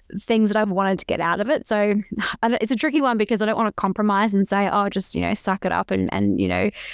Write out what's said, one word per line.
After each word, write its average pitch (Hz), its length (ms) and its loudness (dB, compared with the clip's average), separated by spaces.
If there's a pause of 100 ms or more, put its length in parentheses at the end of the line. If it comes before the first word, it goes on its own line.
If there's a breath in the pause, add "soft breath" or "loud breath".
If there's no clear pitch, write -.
(200)
things 220 300 2
that 214 100 0
I've 208 120 0
wanted 190 260 0
to - 80 -8
get - 140 -2
out 170 180 0
of 208 100 -2
it. - 200 -2
So 208 260 2 (240)
<sighs> - 240 -6
I 233 60 2
don't, 233 120 0
it's 226 120 0
a 247 40 0
tricky 302 240 0
one 254 160 2
because 214 240 0
I 214 60 0
don't 220 100 0
wanna 220 140 0
compromise 202 640 0
and 196 140 2
say, 196 200 2
"Oh, 202 200 0
just, 196 260 -4
you - 60 -2
know, 175 140 0
suck 190 300 -2
it 185 60 0
up 180 220 -2
and, 190 200 0
and, 98 280 0
you 95 80 2
know, 92 220 0 (240 loud breath)